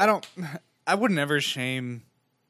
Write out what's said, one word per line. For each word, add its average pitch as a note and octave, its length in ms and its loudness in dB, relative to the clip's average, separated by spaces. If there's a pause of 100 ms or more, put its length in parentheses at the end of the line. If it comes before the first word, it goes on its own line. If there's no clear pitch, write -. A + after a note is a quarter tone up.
I G3+ 40 8
don't, G#3 200 2 (100)
<laughs> D#3+ 500 -12
I E3+ 100 2
would A3 160 2
never C#3+ 280 2
shame B2+ 600 -4 (480)